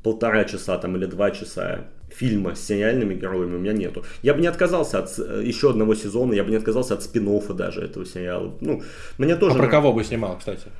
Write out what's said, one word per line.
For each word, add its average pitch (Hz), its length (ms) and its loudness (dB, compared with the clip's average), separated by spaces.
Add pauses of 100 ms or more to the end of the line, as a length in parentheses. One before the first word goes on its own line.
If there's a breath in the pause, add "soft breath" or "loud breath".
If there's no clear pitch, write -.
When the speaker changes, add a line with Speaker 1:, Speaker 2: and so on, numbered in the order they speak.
Speaker 1:
полтора 110 420 2
часа 92 320 -4
там 92 200 -2
или 92 100 -2
два 98 240 0
часа - 540 -6 (280)
фильма 101 440 0
с - 100 -10
сериальными 104 480 2
героями 90 400 -2
у 87 60 -2
меня 98 120 0
нету. 95 320 -2 (180 loud breath)
Я 139 120 6
бы 147 60 0
не 170 80 4
отказался 170 500 2
от 92 100 -2
с-, - 120 -8
э, 104 260 -4
ещё 127 240 4
одного 110 240 4
сезона, 110 380 0
я 98 100 4
бы 101 80 -2
не 110 60 4
отказался 110 380 0
от - 100 -4
спин-оффа 101 500 0
даже 95 280 -4
этого 92 220 -8
сериала. 90 560 -6
Ну, 151 220 -2 (360 loud breath)
мне 160 180 4
тоже 170 180 6
Speaker 2:
А 131 40 4
про 123 80 6
Speaker 1:
нрав- 117 40 4
Speaker 2:
кого 147 220 6
бы 113 100 2
снимал, 104 340 -4
кстати? - 260 -8 (180)